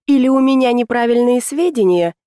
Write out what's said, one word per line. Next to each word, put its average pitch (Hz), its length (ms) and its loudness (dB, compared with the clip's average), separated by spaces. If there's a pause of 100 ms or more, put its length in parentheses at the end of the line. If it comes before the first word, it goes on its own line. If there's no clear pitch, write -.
Или 262 200 2
у 262 120 2
меня 262 320 2
неправильные 240 680 0
сведения, 220 760 -2 (120)